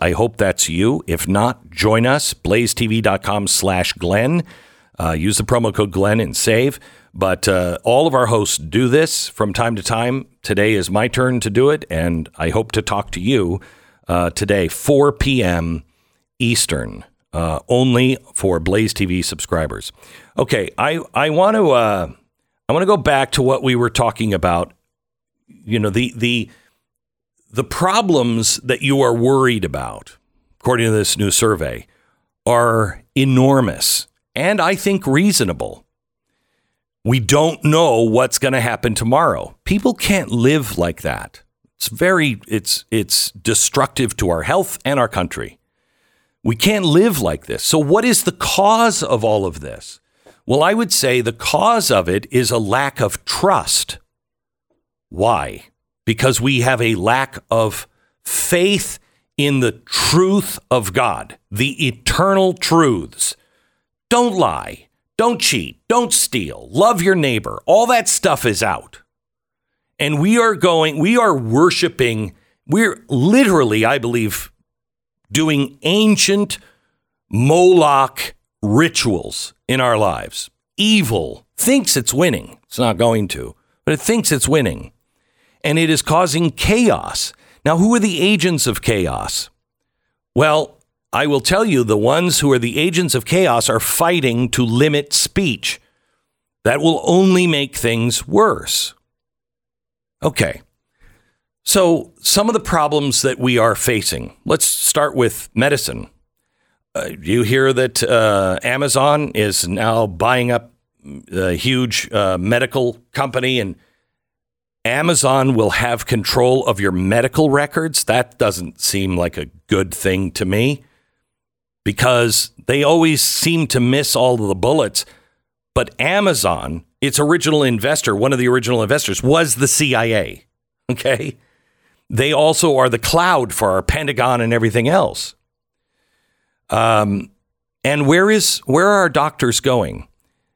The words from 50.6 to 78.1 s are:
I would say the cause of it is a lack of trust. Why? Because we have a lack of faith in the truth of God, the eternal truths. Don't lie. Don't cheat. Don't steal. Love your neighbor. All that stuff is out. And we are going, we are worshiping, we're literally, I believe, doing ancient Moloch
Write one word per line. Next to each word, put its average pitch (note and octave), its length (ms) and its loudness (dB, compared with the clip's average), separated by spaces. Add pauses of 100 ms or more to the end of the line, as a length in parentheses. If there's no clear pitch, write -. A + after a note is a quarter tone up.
I F#3+ 100 4
would A3+ 180 -2
say B2+ 300 2
the A2+ 120 -2
cause G#3 580 0
of F#2 180 2
it G2 220 -2
is B2 200 0
a B2 60 0
lack A#2+ 420 -2
of G#2+ 260 -2
trust. - 760 -2 (1080)
Why? D#2 560 -2 (400)
Because A#2 360 0
we B2+ 200 0
have B2 200 0
a A2+ 140 0
lack A#2 420 -2 (140)
of A2 360 -2 (380)
faith - 720 -2 (400)
in C#3+ 220 0
the A#2+ 140 0
truth - 840 0 (140)
of G#2+ 220 0
God, G2+ 440 -4 (140)
the C3+ 360 -2
eternal F#3+ 640 0
truths. C3+ 800 0 (760)
Don't A#3+ 260 2
lie. D#2+ 520 -2 (300)
Don't A3+ 220 0
cheat. E2 480 -4
Don't A#3+ 240 0
steal. C2+ 600 -4
Love F#3+ 300 2
your F#3+ 140 4
neighbor. C3 500 -2
All G#3 200 4
that A#3 240 0
stuff - 360 0
is G#2+ 180 0
out. E2+ 380 -6 (1000)
And D3 200 -2
we G#3+ 200 2
are A3+ 160 2
going, D#3+ 420 2
we G3+ 200 2
are G#3+ 200 2
worshiping, A#2+ 960 0 (340)
we're G3+ 400 0
literally, D3 800 2
I C3 140 0
believe, A#2 520 -4 (800)
doing C#3+ 520 -2
ancient G3+ 720 0 (720)
Moloch D3 1040 4 (300)